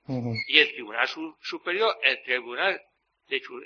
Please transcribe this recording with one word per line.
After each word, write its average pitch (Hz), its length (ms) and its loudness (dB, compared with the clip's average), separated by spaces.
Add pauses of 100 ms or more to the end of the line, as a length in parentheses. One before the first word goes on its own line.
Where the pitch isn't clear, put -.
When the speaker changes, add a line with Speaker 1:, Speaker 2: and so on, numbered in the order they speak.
Speaker 1:
Mhm. 120 300 -4 (120)
Speaker 2:
I 143 140 6
el 147 120 6
Tribunal 120 360 -2
Su-, 160 320 -8
Superior, 180 600 -2
el 131 220 2
Tribunal 127 560 -2 (540)
de 135 80 0
Ju-, 123 260 -14